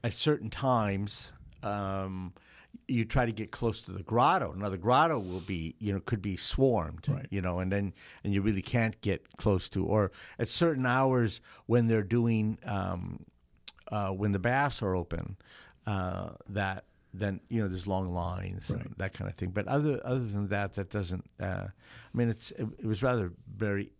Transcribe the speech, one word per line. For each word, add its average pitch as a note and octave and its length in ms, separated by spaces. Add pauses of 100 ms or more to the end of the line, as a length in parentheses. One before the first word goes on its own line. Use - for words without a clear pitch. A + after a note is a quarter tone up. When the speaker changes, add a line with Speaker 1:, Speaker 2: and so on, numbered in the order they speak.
Speaker 1:
at A#2 100
certain C#3+ 380
times, G#2 800 (300)
um, F#2+ 720 (560)
you A#2 160
try A#2+ 220
to A#2 60
get G#2+ 200
close A2+ 300
to F#2 100
the F#2 100
grotto. B2 520
Now, G2+ 160
the F#2+ 80
grotto C3 400
will F#2 220
be, D#2+ 380
you G#2 140
know, F#2+ 80
could G#2+ 200
be F#2 160
swarmed, F#2 720
Speaker 2:
Right. - 220
Speaker 1:
you G2 100
know, F2+ 200
and F#2 100
then, G2+ 240 (300)
and G2+ 100
you G2 80
really G2 200
can't A2+ 400
get - 340
close G2 340
to, F#2+ 160
or G2 240 (280)
at A#2 100
certain D3 360
hours B2+ 560 (260)
when A#2 200
they're A2+ 160
doing, A2 600
um, F#2 600 (680)
uh, G2+ 200
when G2 220
the G2 60
baths C3 440
are F#2+ 140
open, E2+ 400 (500)
uh, F#2 440 (180)
that F#2+ 360 (300)
then, G2 340
you A2+ 140
know, G2 60
there's F2+ 180
long F#2+ 260
lines F#2 580
and - 100
Speaker 2:
Right. - 180
Speaker 1:
that F#2+ 160
kind F#2+ 160
of F#2 60
thing. F#2 140
But G2 180
other, C#3+ 360
other B2+ 220
than G2+ 220
that, G2+ 260
that G2 160
doesn't, F2+ 340 (160)
uh, F#2+ 280
I - 20 (420)
mean, A#2 160
it's, - 240
it, - 140 (120)
it - 80
was G#2+ 160
rather A2+ 300 (240)
very G2+ 440